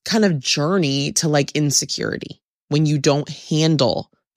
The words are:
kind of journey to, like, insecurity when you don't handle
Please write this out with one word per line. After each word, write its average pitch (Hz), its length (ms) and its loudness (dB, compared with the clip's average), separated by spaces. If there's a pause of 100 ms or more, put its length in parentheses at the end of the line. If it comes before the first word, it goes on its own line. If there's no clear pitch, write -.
kind 220 200 2
of 165 140 2
journey 143 720 0
to, - 140 0
like, 147 240 0
insecurity - 880 -2 (280)
when 156 160 2
you 147 140 2
don't 143 280 2
handle 151 840 0 (260)